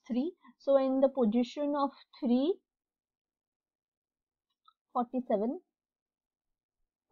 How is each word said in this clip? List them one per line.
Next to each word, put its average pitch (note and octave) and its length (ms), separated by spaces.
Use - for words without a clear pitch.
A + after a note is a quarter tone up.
three. C4+ 260
So C#4 180
in C4+ 240
the C4+ 80
position C4 680
of C#4 140
three, C4+ 360
forty-seven, B3 680